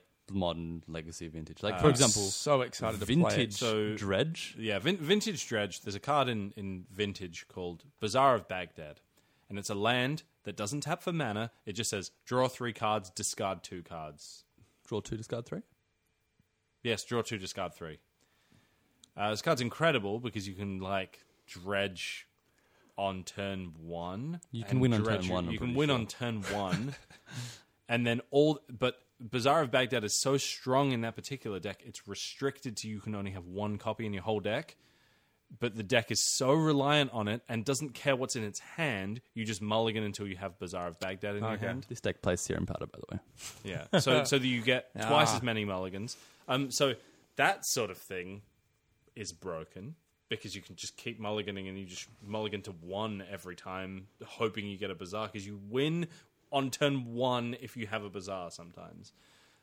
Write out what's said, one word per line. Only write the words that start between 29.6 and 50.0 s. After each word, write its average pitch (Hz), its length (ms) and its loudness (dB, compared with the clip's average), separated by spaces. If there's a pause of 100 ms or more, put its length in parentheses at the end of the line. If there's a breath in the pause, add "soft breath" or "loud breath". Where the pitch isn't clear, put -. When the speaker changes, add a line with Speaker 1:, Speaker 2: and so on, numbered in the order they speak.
Speaker 2:
of 127 80 0
Baghdad 123 340 4
is - 160 0
so 139 160 4
strong 135 560 2
in 117 100 2
that 113 120 -4
particular 110 460 -6
deck, 95 260 -6
it's - 220 -14
restricted 127 720 -4
to 110 100 -6
you 107 120 -6
can 107 140 -6
only 98 160 -4
have 92 160 -8
one 101 320 -2
copy 110 260 -4
in 104 80 -2
your 95 100 -4
whole 107 180 0
deck. 107 360 -2 (840 soft breath)
But 113 160 -2
the 110 80 -4
deck 113 260 4
is 110 100 2
so - 320 4
reliant 147 600 6
on 107 160 0
it 117 200 0
and 113 160 -2
doesn't 139 300 0
care 139 220 2
what's 127 180 -2
in 117 80 0
its 104 160 -6
hand. 113 640 -2 (140)
You 113 100 -2
just 107 180 -4
mulligan 110 400 2
until 101 240 -2
you 95 100 -6
have 92 220 -6
Bazaar 87 300 -4
of 82 100 -10
Baghdad 98 380 -4
in 104 80 -2
your 110 80 0
Speaker 3:
Okay. 110 140 -4
Speaker 2:
hand. 123 220 -4
Speaker 1:
This 120 120 -8
deck - 220 -2
plays 90 180 2
Serum - 260 0
Powder, - 200 -4
by - 120 -18
the - 180 -10
way. - 40 -4 (720 loud breath)
Speaker 2:
Yeah. 175 80 8
So, 135 240 6
so 139 140 4
that 127 80 2
you 123 160 2
get 127 300 4
Speaker 3:
<laughs> - 20 -20
Speaker 2:
twice 113 360 6
Speaker 3:
Ah. 107 60 4
Speaker 2:
as 117 80 0
many 110 200 2
mulligans. 95 520 -4 (320 loud breath)
Um, 135 240 2
so 135 220 4 (420 loud breath)
that 180 300 4
sort 110 240 0
of 90 80 -10
thing 95 440 -8 (720)
is 98 180 -10
broken 92 600 -8 (340)